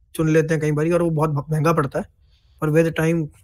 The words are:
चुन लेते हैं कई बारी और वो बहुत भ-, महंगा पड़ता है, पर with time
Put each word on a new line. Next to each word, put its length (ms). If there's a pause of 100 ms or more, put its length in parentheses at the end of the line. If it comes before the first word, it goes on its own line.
(140)
चुन 140
लेते 260
हैं 60
कई 120
बारी 180
और 120
वो 80
बहुत 200
भ-, 220
महंगा 200
पड़ता 260
है, 60 (560)
पर 100
with 300
time 280 (160)